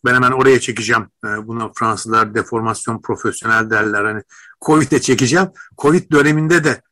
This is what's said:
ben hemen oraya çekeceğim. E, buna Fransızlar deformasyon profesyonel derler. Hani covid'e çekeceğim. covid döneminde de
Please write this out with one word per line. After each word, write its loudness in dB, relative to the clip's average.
ben 2
hemen 2
oraya 4
çekeceğim. -2
E, -6
buna -8
Fransızlar -2
deformasyon -4
profesyonel -2
derler. 0
Hani -4
covid'e 2
çekeceğim. 2
covid 2
döneminde 2
de -2